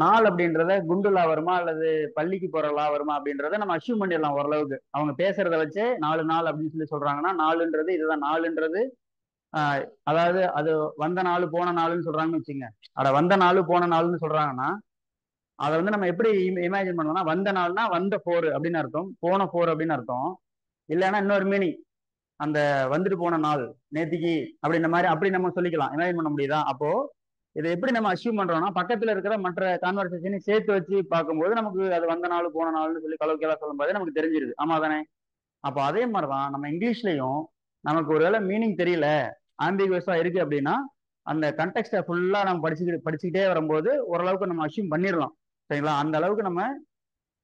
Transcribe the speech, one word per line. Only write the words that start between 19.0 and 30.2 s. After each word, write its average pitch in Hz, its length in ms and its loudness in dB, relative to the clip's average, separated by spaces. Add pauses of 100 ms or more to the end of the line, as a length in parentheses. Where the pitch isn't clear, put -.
போன 190 300 2
four 165 180 2
அப்படின்னு 156 240 0
அர்த்தம். 123 320 -4 (640)
இல்லைன்னா 190 320 2
இன்னொரு 196 280 2
meaning, 190 260 0 (600)
அந்த 147 200 0 (340)
வந்துட்டு 190 320 0
போன 165 220 0
நாள் 147 180 0 (300)
நேத்திக்கு 160 400 -2 (260)
அப்படின்ற 165 340 2
மாதிரி 175 180 4
அப்படி 180 240 0
நம்ம 180 200 0
சொல்லிக்கலாம், 160 380 0
இமேஜின் 175 260 0
பண்ண 156 140 -2
முடியுதா? 143 260 0 (100)
அப்போ 147 200 -2 (680)
இதை 160 160 -2
எப்படி 202 220 -2
நம்ம 214 180 2
அசியூம் 226 240 -2
பண்றோம்னா, 175 400 0
பக்கத்துல 208 360 0
இருக்கிற 196 200 -2 (100)
மற்ற 175 200 -2 (180)
கான்வர்சேஷனை 185 640 -2